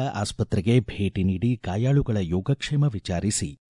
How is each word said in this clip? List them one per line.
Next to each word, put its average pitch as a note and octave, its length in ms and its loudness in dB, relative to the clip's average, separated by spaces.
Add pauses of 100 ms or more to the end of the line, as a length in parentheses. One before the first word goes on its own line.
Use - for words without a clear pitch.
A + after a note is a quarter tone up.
(140)
ಆಸ್ಪತ್ರೆಗೆ G#2 640 2
ಭೇಟಿ F#2+ 440 -2
ನೀಡಿ G2 400 0
ಗಾಯಾಳುಗಳ A#2+ 520 2
ಯೋಗಕ್ಷೇಮ G2+ 680 0
ವಿಚಾರಿಸಿ F#2 720 -2 (140)